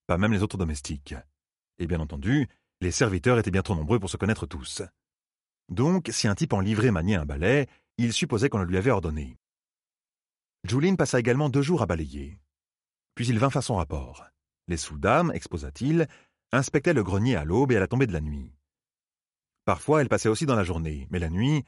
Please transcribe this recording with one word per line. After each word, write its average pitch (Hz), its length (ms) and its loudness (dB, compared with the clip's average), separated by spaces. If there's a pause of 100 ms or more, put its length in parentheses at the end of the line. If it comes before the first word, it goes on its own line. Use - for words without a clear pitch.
pas 87 120 0
même 107 140 4
les 98 100 2
autres 104 160 -4
domestiques. 78 560 -6 (640)
Et 87 80 -6
bien 80 140 -2
entendu, 87 480 -2 (320)
les 90 100 -2
serviteurs 117 480 2
étaient 101 140 0
bien 92 100 2
trop 95 140 -2
nombreux 87 240 0
pour 95 100 -8
se 101 60 -8
connaître 104 300 -2
tous. 76 360 -10 (840)
Donc, 147 420 2
si - 160 0
un 101 80 4
type - 200 0
en 98 60 4
livrée 107 300 2
maniait 92 240 2
un 78 120 0
balai, 98 420 0 (300)
il 117 140 2
supposait 123 360 0
qu'on 110 100 -2
le 92 60 0
lui 92 140 0
avait 113 120 2
ordonné. 78 480 -2 (1300)
Julin 147 320 2
passa 135 240 2
également 123 300 2
deux 139 120 2
jours 143 200 0
à 98 40 0
balayer. 73 540 -6 (760)
Puis 123 140 -4
il 117 100 2
vint 131 120 2
faire 131 120 -2
son 117 140 -2
rapport. 71 500 -6 (420)
Les 85 80 -4
Suldam, 98 560 0
exposa-t-il, 123 760 -2 (420)
inspectaient 139 440 2
le 117 80 2
grenier 101 340 0
à 73 80 -2
l'aube 123 280 2
et 110 40 4
à 95 40 4
la 95 80 0
tombée 131 180 2
de 98 60 -2
la 80 80 -2
nuit. 71 340 -8 (1080)
Parfois, 143 360 2
elles 123 80 2
passaient 110 200 2
aussi 110 180 2
dans 127 100 2
la 101 80 2
journée, 78 460 -4
mais 87 80 -2
la 85 100 -2
nuit, 123 400 0